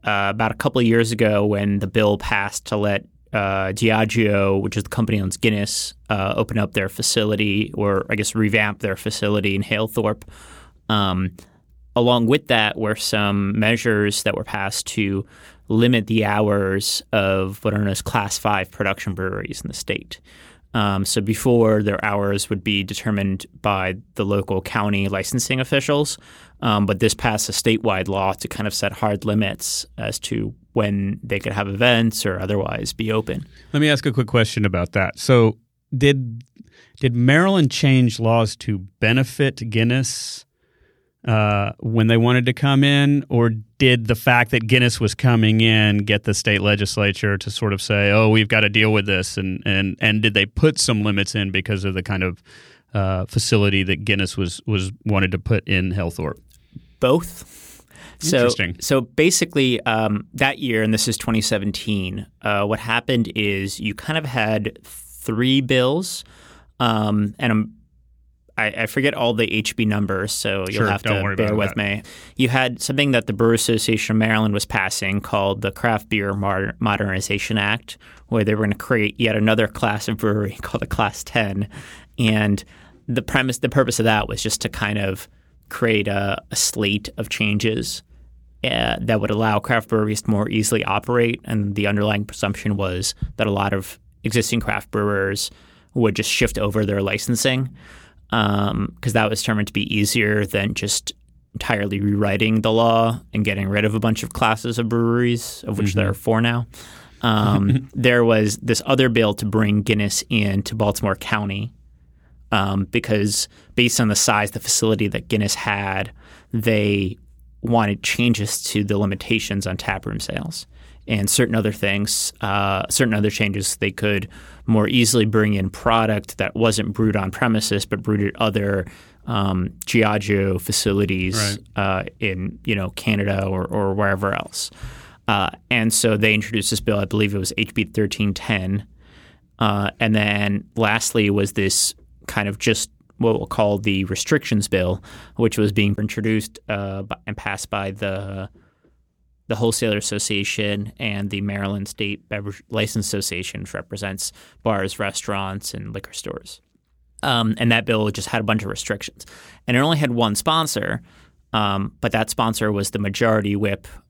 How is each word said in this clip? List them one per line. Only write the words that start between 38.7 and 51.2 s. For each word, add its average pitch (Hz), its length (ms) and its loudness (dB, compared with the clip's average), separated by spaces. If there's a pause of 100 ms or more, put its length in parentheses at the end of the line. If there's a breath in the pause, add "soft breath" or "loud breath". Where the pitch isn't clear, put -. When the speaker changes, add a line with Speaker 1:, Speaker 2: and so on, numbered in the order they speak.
Speaker 2:
benefit 120 720 0
Guinness 120 760 0 (840)
uh, 104 540 2
when 110 280 2
they 117 100 6
wanted 123 280 4
to 127 60 2
come 139 320 4
in, 143 440 4
or 117 220 4 (280)
did 123 300 4
the 117 60 4
fact 120 360 2
that 113 160 0
Guinness 123 340 4
was 107 140 2
coming 110 460 4
in 107 380 6
get 101 260 0
the 104 100 0
state 104 260 2
legislature 101 800 0
to 104 120 -8
sort 104 220 -2
of 98 80 -4
say, 101 300 2
"Oh, 110 180 6
we've 107 200 4
gotta 107 200 4
deal 107 240 4
with 101 140 2
this," 95 320 -2
and, 95 260 -2
and, 98 360 0
and 107 220 2
did 110 120 2
they 101 120 2
put 151 320 2
some 107 240 0
limits 101 320 0